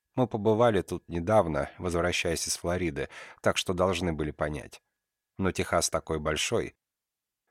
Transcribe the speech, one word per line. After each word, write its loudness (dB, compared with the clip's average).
Мы 2
побывали 4
тут -8
недавно, 2
возвращаясь -2
из -4
Флориды, -2
так 2
что -2
должны 0
были -4
понять. -6
Но 2
Техас 0
такой -2
большой. -2